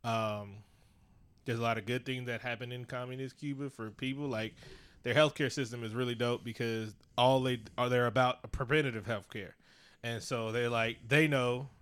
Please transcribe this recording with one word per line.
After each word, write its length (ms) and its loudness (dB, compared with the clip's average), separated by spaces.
Um, 460 -2
there's 140 -2
a 40 -2
lot 160 2
of 80 -8
good 200 -2
things 200 -6
that 140 -4
happened 320 -6
in 120 -10
communist 540 -8
Cuba 320 -6
for 200 -8
people. 380 -4
Like, 260 -2
their 120 0
healthcare 360 4
system 320 -4
is 120 -6
really 200 0
dope 300 0
because 500 -4
all 240 6
they 200 0
are, 120 2
they're 180 4
about 460 2
preventative 540 0
healthcare. 460 -6
And 180 -4
so 300 -2
they're 160 2
like, 300 2
they 180 6
know 420 2